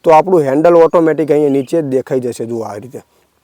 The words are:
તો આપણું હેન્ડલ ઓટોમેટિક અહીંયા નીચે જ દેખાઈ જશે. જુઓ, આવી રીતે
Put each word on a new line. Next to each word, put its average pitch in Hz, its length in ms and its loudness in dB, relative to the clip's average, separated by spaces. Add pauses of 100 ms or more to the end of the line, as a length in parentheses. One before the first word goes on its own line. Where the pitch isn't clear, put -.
તો 170 80 2
આપણું 160 300 4
હેન્ડલ 151 340 2
ઓટોમેટિક 160 560 2
અહીંયા 147 180 2
નીચે 139 320 -2
જ 151 40 -4
દેખાઈ 131 340 -4
જશે. 123 260 -8
જુઓ, 113 180 -8
આવી 104 160 -12
રીતે 123 220 -18 (420)